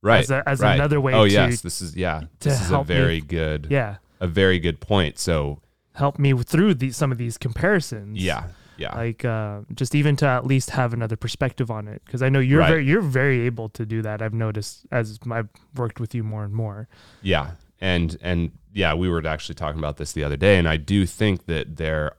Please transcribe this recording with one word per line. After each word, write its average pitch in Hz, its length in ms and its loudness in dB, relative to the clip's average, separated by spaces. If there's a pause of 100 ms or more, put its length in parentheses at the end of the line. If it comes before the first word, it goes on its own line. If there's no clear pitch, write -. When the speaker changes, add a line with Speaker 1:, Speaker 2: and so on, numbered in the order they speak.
Speaker 1:
Right, 110 220 6
Speaker 2:
as 123 80 -4
a, 135 160 -2
as 143 120 0
Speaker 1:
right. 104 140 4
Speaker 2:
another 147 260 2
way 131 140 0
Speaker 1:
Oh, 110 120 8
Speaker 2:
to, 98 60 6
Speaker 1:
yes, 113 280 4
this - 200 -8
is, 82 160 -10
yeah, 85 240 -2 (200)
Speaker 2:
to - 80 -2
Speaker 1:
this 135 120 2
is 92 60 -2
a 85 80 -2
Speaker 2:
help - 140 0
me. 87 80 0
Speaker 1:
very 85 240 2
good, 78 500 -4
Speaker 2:
Yeah. 117 260 -2 (220)
Speaker 1:
a 92 80 -4
very 90 320 6
good 82 220 -2
point. 92 380 0
So 73 420 -2 (340)
Speaker 2:
help 139 240 -2
me 139 120 4
w-, 123 140 2
through 185 300 2
these, 131 220 -4
some 139 160 0
of 117 60 -6
these 117 200 -6
comparisons. 117 800 -2
Speaker 1:
Yeah, 87 260 -2 (340)
yeah. - 160 -8
Speaker 2:
Like, 117 300 -6
uh, 107 360 -4 (140)
just 131 200 -4
even 147 220 4
to 147 100 2
at 127 200 0
least 131 240 0
have 123 220 0
another 113 240 -4
perspective 123 540 -4
on 107 180 -8
it. 107 180 -14
'Cause 123 160 -4
I 131 60 4
know 135 120 4
you're 135 200 6
Speaker 1:
Right. 165 80 6
Speaker 2:
very, 160 180 4
you're 165 160 4
very 131 440 2
able 117 240 -6
to - 160 -8
do 110 160 -4
that, 107 200 -6
I've 110 120 -4
noticed, 110 560 -4
as 110 280 -4 (120)
I've 113 180 -4 (260)
worked 120 260 -6
with 117 140 -6
you 117 100 -2
more 107 200 -6
and 104 100 -6
more. 110 340 -6 (340)
Speaker 1:
Yeah. 85 300 0 (280)
And, 87 420 0
and, 85 300 -2 (200)
yeah, 90 220 0
we 87 140 0
were 82 180 -2
actually 78 300 -6
talking 78 220 -6
about 73 180 -6
this 76 160 -10
the 76 120 -4
other 73 120 -2
day, 95 220 6
and 85 100 4
I 78 80 2
do 95 280 2
think 95 420 -2
that 78 300 -6
there 78 420 -4